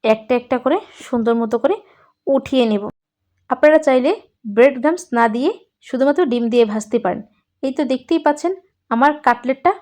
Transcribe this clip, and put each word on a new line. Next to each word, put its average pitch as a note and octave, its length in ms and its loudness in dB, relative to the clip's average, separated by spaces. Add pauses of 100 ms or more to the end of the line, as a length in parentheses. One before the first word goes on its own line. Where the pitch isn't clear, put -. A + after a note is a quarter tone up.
একটা A3 300 0
একটা B3 240 -2
করে C4+ 180 0 (240)
সুন্দর A#3 340 -2
মতো A#3 240 -2
করে D#4+ 180 0 (500)
উঠিয়ে C4+ 400 0
নেব। G#3 180 -2 (680)
আপনারা D4+ 280 4
চাইলে C4 320 2 (360)
ব্রেড A#3 320 4
ক্রাম্বস D#4 340 -2
না A#3 160 2
দিয়ে B3 220 -2 (360)
শুধুমাত্র C#4+ 400 0
ডিম A#3+ 220 -2
দিয়ে A#3 180 4
ভাজতে G#3+ 320 -6
পারেন। F#3 220 -4 (420)
এই C4+ 120 -4
তো D#4 100 -2
দেখতেই C4 360 -2
পাচ্ছেন D#4 320 -2 (380)
আমার B3+ 200 2 (120)
কাটলেটটা C4 600 0